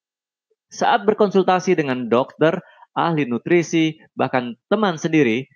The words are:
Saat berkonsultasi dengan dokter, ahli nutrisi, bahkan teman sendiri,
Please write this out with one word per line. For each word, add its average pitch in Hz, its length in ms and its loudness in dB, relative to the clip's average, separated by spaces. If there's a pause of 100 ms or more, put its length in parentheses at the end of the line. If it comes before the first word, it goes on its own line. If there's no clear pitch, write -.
(720)
Saat - 320 0
berkonsultasi 190 720 2
dengan 131 320 -4
dokter, 139 560 0 (320)
ahli 151 320 0
nutrisi, 156 720 0 (160)
bahkan 123 400 -4 (160)
teman 202 320 -2
sendiri, 135 540 0